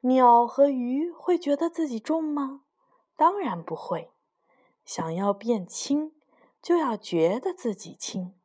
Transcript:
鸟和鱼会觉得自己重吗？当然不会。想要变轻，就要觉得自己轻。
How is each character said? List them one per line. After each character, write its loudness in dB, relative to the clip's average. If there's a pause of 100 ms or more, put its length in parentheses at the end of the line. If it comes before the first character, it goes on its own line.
鸟 6
和 4
鱼 -2
会 0
觉 0
得 -2
自 -4
己 -6
重 -2
吗？ -6 (540)
当 2
然 -6
不 -8
会。 -8 (720)
想 -6
要 0
变 -2
轻， -4 (500)
就 0
要 -2
觉 0
得 -6
自 -4
己 -16
轻。 -10 (100)